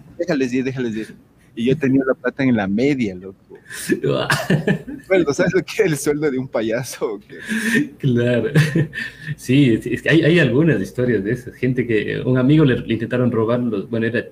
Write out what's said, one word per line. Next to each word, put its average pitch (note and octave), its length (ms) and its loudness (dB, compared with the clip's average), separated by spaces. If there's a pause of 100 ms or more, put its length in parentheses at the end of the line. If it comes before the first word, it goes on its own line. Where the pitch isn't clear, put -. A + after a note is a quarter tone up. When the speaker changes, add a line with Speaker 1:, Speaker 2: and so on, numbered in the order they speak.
(160)
Speaker 1:
"Déjales C#3+ 360 -2
ir, C3 120 0
déjales B2+ 320 -4
ir". A2 180 -10 (400)
Y A#2 120 -2
yo C3+ 100 2
tenía C3+ 300 2
la - 80 2
plata - 300 -4
en B2+ 120 4
la G#2 100 2
media, A2+ 480 0
loco. F#2+ 220 -14 (520)
Speaker 2:
<laughs> - 1200 -2
Speaker 1:
Bueno, E3 260 2
¿sabes F3+ 180 0
lo F#3 100 2
que - 160 -8
es - 20 4
el F3+ 180 2
sueldo D3+ 320 0
de C3 80 -2
un C3 100 -6
payaso? A#2 640 -4
¿O G2+ 60 -10
qué? A#3 800 -4
Speaker 2:
Claro. A#2+ 520 0 (840)
Sí, C3 380 4
es, G#2+ 120 -2
es A2 140 -4
que - 80 -6
hay, D#3 140 4
hay F3 160 4
algunas C3+ 420 2
historias A#2 420 0
de G2+ 100 -2
esas. - 220 -8
Gente B2 320 -2
que, G#2 380 -2
un C3 140 2
amigo D3 260 6
le, A#2+ 160 4
le A2+ 140 -2
intentaron A#2+ 360 0
robar A2+ 300 0
los, G#2+ 300 -4
bueno, A2+ 160 -2
era, A#2 240 -2